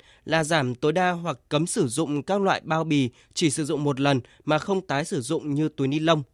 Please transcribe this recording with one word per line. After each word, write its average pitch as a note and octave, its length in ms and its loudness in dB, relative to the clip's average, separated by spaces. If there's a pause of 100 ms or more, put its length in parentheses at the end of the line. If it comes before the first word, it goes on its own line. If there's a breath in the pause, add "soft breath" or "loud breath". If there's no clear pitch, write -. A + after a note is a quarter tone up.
(260 soft breath)
là D#3+ 180 0
giảm C3+ 320 0
tối D3+ 180 0
đa F3+ 180 2
hoặc E3+ 280 -6 (100)
cấm D3+ 180 0
sử E3+ 200 0
dụng C#3+ 360 -2
các G3+ 180 0
loại F3+ 220 2
bao D#3+ 200 -2
bì C#3+ 260 2 (240 soft breath)
chỉ E3 160 2
sử D3+ 160 -2
dụng D3 180 -2
một C#3+ 160 0
lần C#3 220 2 (240 soft breath)
mà D#3 120 0
không F#3+ 300 -2
tái C#3 180 -2
sử D#3+ 160 -4
dụng C#3 340 -4
như D3+ 140 0
túi C3+ 180 -2
ni D3 120 0
lông, D#3 240 2 (100)